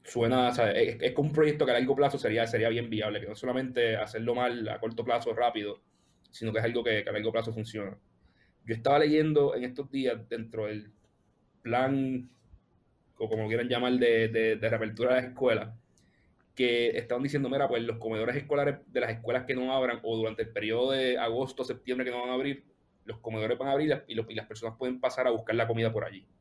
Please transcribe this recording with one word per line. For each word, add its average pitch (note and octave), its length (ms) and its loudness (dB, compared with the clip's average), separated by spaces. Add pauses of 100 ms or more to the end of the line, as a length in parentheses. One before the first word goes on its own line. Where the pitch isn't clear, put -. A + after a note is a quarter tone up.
suena, A#2+ 480 2
¿sabes? A#2 240 2
Es, - 260 2
es B2+ 140 2
que - 40 2
un D3 120 0
proyecto D3+ 340 4
que B2+ 60 2
a - 20 4
largo B2+ 220 2
plazo C#3 200 4
sería, A2+ 300 2
sería A#2 220 2
bien A2+ 200 -2
viable, G#2+ 320 -2
que F#2 60 -10
no G#2 80 -10
solamente B2 640 0
hacerlo A2 400 -2
mal A#2+ 320 -2
a A2 100 -6
corto A2+ 260 -4
plazo, A#2 300 0
rápido, G#2 460 -2 (500)
sino A2+ 220 -6
que A2 80 0
es A#2 40 0
algo A#2+ 200 0
que, A2 180 2
que - 80 -6
a - 20 -4
largo G#2+ 200 -2
plazo A#2 200 -2
funciona. G#2+ 460 -8 (680)
Yo A2+ 80 -6
estaba B2+ 280 4
leyendo D3+ 560 4
en B2 80 -2
estos C3 260 -8
días B2+ 260 0 (120)
dentro A2+ 380 -6
del G#2 260 -10 (680)
plan, C3 720 0 (880)
o A2+ 100 -2
como A2 200 0
quieran A#2 200 0
llamar, B2 260 2
de, A#2 340 4
de, A2 260 2
de G#2 140 -2
reapertura A2+ 460 0
de B2+ 80 4
las B2+ 80 -10
escuelas, A#2 440 0 (800)
que A#2+ 420 2
estaban B2 280 -4
diciendo, C#3 240 -2
mira, C3+ 180 2
pues B2 160 0
los A2+ 160 -4
comedores A2+ 380 -2
escolares C#3+ 500 0
de - 140 -2
las A#2 100 -2
escuelas B2 340 -2
que B2+ 120 -2
no B2+ 160 -2
abran, B2+ 320 0
o A2+ 120 -2
durante A2 260 -2
el A2 100 -6
periodo A2+ 400 0
de C3 260 2
agosto A#2+ 460 -2
a - 20 -6
septiembre B2+ 380 -4
que B2+ 80 -2
no B2 80 -4
van B2 100 -4
a B2+ 40 -2
abrir, C#3 300 -4 (400)
los A2 140 -12
comedores A2 400 -2
van C3+ 100 -4
a C#3 40 2
abrir D3 140 2
y D3+ 40 2
las, C#3+ 160 0
y A2+ 80 -10
los, A2 160 -4
y A2 40 -14
las G#2+ 120 -6
personas A2 320 -8
pueden B2+ 220 -2
pasar B2+ 260 0
a B2+ 40 6
buscar A2+ 260 0
la A#2 100 2
comida A2+ 260 2
por G#2 120 -2
allí. F#2 200 -12 (160)